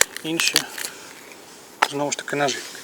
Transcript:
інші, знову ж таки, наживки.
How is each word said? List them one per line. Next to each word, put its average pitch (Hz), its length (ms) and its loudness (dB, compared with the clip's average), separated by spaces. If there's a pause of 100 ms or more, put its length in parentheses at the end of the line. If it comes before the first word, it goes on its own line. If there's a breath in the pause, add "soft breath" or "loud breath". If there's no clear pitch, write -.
(220 loud breath)
інші, 160 320 4 (1400 loud breath)
знову 143 220 0
ж - 60 -2
таки, - 180 -4
наживки. 139 480 0